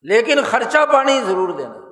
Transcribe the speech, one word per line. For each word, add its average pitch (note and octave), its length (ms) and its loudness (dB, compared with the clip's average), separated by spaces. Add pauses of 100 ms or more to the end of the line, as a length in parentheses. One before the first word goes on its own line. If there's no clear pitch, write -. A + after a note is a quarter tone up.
لیکن A#3 380 2
خرچہ B3 480 0
پانی C4+ 300 2
ضرور F#3 360 -2
دینا B2 220 -12 (120)